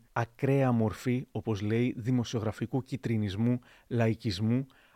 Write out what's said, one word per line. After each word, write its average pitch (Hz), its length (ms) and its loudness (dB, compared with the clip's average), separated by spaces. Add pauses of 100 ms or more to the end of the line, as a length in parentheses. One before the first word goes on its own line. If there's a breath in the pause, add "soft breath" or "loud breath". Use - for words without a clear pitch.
(120)
ακραία 131 600 0
μορφή, 117 580 0
όπως 110 300 -4
λέει, 113 360 0
δημοσιογραφικού 117 840 -2
κιτρινισμού, 113 800 0 (280 loud breath)
λαϊκισμού, 113 800 0 (300 soft breath)